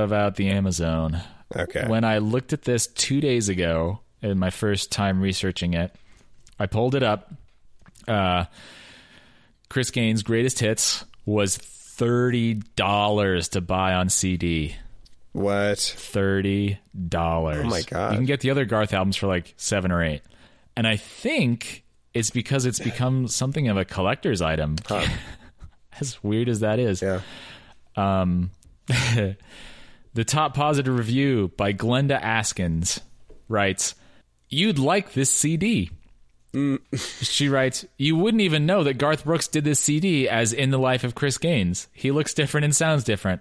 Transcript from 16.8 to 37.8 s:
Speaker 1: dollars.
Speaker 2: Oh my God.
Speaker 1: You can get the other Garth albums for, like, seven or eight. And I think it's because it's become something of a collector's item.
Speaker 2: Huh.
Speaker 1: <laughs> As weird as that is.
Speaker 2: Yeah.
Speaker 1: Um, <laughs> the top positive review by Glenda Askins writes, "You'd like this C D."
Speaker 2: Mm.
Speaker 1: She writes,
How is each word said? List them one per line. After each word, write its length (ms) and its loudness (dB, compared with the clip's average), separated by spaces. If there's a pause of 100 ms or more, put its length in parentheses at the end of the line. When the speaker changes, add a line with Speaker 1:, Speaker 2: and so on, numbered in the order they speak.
Speaker 1:
dollars. 580 0
Speaker 2:
Oh 20 0
my 140 0
God. 300 -4
Speaker 1:
You 60 0
can 80 0
get 140 0
the 100 2
other 140 2
Garth 300 2
albums 220 2
for, 100 -2
like, 300 -2
seven 360 0
or 100 2
eight. 200 -2 (540)
And 100 0
I 100 2
think 880 -2 (280)
it's 180 -2
because 360 0
it's 120 -2
become 500 0
something 400 -2
of 100 2
a 80 2
collector's 560 0
item. 340 0 (100)
Speaker 2:
Huh. 200 0 (460)
Speaker 1:
<laughs> 480 -20
As 220 -8
weird 280 0
as 100 -2
that 180 2
is. 240 0
Speaker 2:
Yeah. 180 -2 (760)
Speaker 1:
Um, 540 2 (200)
<laughs> 160 -20
the 1400 -4
top 280 0
positive 440 2
review 580 2
by 160 2
Glenda 480 0
Askins 800 -2 (480)
writes, 460 0 (560)
"You'd 280 2
like 360 2
this 180 2
C 240 0
D." 340 0 (640)
Speaker 2:
Mm. 260 0 (460)
Speaker 1:
She 240 0
writes, 340 0 (140)